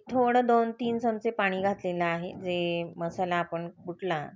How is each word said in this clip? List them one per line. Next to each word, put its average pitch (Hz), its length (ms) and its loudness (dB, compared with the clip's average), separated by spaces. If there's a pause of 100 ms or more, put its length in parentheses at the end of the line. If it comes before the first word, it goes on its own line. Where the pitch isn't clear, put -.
(120)
थोडं 247 340 4
दोन 233 260 4
तीन 233 260 -2
चमचे 226 340 0
पाणी 190 300 0
घातलेलं 185 440 0
आहे. 170 280 -2
जे 175 640 -2
मसाला 175 380 -2
आपण 170 340 -2
कुटला 170 680 -4